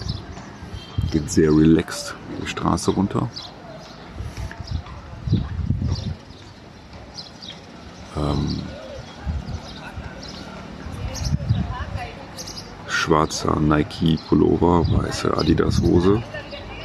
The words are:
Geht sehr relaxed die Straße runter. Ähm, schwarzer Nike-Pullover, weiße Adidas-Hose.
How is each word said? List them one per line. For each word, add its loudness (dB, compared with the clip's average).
Geht 0
sehr 6
relaxed 6
die -6
Straße 0
runter. 2
Ähm, 0
schwarzer 4
Nike-Pullover, 6
weiße 2
Adidas-Hose. 4